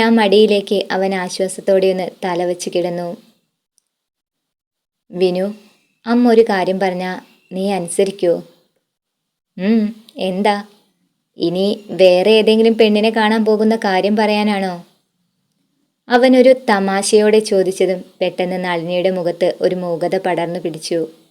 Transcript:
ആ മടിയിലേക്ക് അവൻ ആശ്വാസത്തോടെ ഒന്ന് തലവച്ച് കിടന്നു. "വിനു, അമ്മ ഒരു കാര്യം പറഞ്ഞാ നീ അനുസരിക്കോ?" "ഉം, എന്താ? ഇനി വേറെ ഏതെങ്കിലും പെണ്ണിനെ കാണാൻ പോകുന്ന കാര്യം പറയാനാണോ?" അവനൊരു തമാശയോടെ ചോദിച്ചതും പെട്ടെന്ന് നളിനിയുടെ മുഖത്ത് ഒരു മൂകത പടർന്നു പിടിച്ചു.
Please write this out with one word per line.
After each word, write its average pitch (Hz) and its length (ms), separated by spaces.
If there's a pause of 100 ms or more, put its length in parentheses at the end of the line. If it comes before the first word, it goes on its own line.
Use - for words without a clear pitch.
ആ 226 80
മടിയിലേക്ക് 208 720 (120)
അവൻ 190 240
ആശ്വാസത്തോടെ 190 760
ഒന്ന് 185 180 (120)
തലവച്ച് 180 500
കിടന്നു. 175 400 (2000)
"വിനു, 180 360 (600)
അമ്മ 240 240
ഒരു 226 120
കാര്യം 190 380
പറഞ്ഞാ 185 320 (380)
നീ 185 220
അനുസരിക്കോ?" 175 640 (1200)
"ഉം, 220 240 (380)
എന്താ? 190 360 (840)
ഇനി 175 260 (280)
വേറെ 180 400
ഏതെങ്കിലും 220 440
പെണ്ണിനെ 214 340
കാണാൻ 220 340
പോകുന്ന 220 320
കാര്യം 202 400
പറയാനാണോ?" 208 580 (1300)
അവനൊരു 254 440 (120)
തമാശയോടെ 208 760
ചോദിച്ചതും 190 600 (140)
പെട്ടെന്ന് 180 440
നളിനിയുടെ 180 520
മുഖത്ത് 175 380 (120)
ഒരു 180 160
മൂകത 175 420
പടർന്നു 170 420
പിടിച്ചു. 165 400 (300)